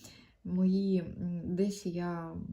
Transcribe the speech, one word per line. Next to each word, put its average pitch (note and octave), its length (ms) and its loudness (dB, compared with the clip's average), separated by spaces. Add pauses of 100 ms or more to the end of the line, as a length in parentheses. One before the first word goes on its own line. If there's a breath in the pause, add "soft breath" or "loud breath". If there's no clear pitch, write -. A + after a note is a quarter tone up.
(440 loud breath)
мої, F#3 540 4
м, F3 560 -4
десь G3+ 320 0
я E3+ 500 -4 (160)